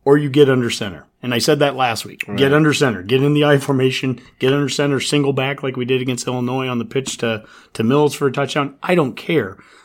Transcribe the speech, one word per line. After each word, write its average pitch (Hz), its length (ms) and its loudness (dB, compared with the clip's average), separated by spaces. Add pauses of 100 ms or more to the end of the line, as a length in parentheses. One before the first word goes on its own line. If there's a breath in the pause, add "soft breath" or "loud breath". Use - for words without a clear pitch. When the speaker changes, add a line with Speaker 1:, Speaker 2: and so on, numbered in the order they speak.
Speaker 1:
or 143 120 6
you 147 140 0
get 139 180 6
under 123 220 2
center. 90 320 -8 (200)
And 123 120 -2
I 120 40 2
said 147 200 2
that 143 160 0
last 123 300 -2
week. 95 240 -12
Speaker 2:
Right. 104 100 -6
Speaker 1:
Get 139 140 4
under 151 200 4
center. 117 300 0
Get 123 180 0
in 147 140 2
the 147 100 2
I 147 140 4
formation. 131 640 -2 (180 loud breath)
Get 131 140 2
under 143 160 0
center, 143 320 -2
single 143 320 0
back 135 280 -4
like 131 160 -6
we 127 80 -4
did 127 160 0
against 127 280 -4
Illinois 127 400 -4
on 123 100 -4
the 117 60 -4
pitch 131 340 -6
to, 110 260 -4 (280 loud breath)
to - 100 -4
Mills 143 320 2
for 143 140 0
a 120 40 -6
touchdown. 139 480 -4
I 185 140 -2
don't 139 220 0
care. 110 420 -2 (260 soft breath)